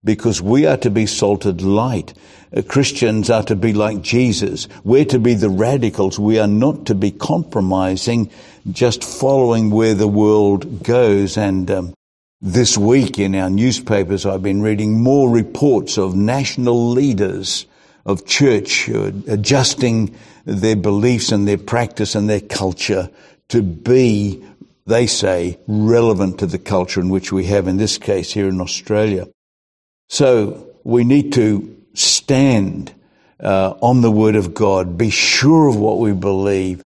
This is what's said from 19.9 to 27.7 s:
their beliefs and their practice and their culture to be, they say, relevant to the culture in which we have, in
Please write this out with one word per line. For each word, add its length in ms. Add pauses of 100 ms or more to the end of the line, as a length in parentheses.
their 300
beliefs 560
and 160
their 120
practice 560
and 120
their 140
culture 680 (400)
to 120
be, 840 (440)
they 180
say, 640
relevant 720
to 80
the 100
culture 420
in 100
which 220
we 140
have, 220
in 100